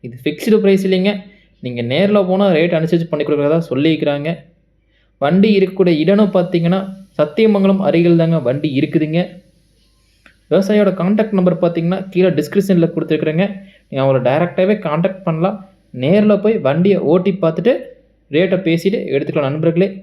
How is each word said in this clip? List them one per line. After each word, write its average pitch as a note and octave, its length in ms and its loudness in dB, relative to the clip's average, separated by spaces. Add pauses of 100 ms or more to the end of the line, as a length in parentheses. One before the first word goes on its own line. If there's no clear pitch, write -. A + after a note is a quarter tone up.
இது A#2+ 140 -16
ஃபிக்ஸ்டு G3 440 -2
பிரைஸ் G3 260 2
இல்லைங்க. F#3 260 0 (520)
நீங்க A#2+ 180 -6
நேர்ல F#3 460 0
போனா F#3+ 220 2
ரேட் E3+ 240 2
அனுசரிச்சு E3 360 0
பண்ணி D3 160 -2
கொடுக்குறதா D3 340 0
சொல்லியிருக்கிறாங்க. D3 720 -2 (920)
வண்டி F#3 300 4
இருக்கக்கூடிய F#3+ 480 2
இடம்னு G3 300 2
பார்த்தீங்கன்னா, F3 500 0 (320)
சத்தியமங்கலம் G3 680 2
அருகில் E3+ 380 2
தாங்க E3 220 2
வண்டி C#3 360 -2
இருக்குதுங்க. D#3 440 -2 (1300)
விவசாயியோட G3 440 2
கான்டாக்ட் G#3+ 380 -2
நம்பர் F3+ 280 0
பார்த்தீங்கன்னா, E3+ 500 -2
கீழே F#3 200 2
டிஸ்கிரிப்ஷன்ல F3+ 580 0
கொடுத்துருக்குறேங்க. D#3 580 -2 (380)
நீங்க C#3 160 -8
அவங்கள C3+ 220 2
டைரக்டாவே F3 580 0
கான்டாக்ட் E3+ 440 -4
பண்ணலாம். F3 340 -2 (360)
நேர்ல G3 480 2
போய் G#3+ 160 0
வண்டியை E3+ 420 2
ஓட்டி F3+ 320 0
பார்த்துட்டு F3 420 0 (580)
ரேட்டை F3+ 280 0
பேசிட்டு E3 480 -2
எடுத்துக்கலாம் C#3+ 420 -2
நண்பர்களே. D#3+ 400 0 (140)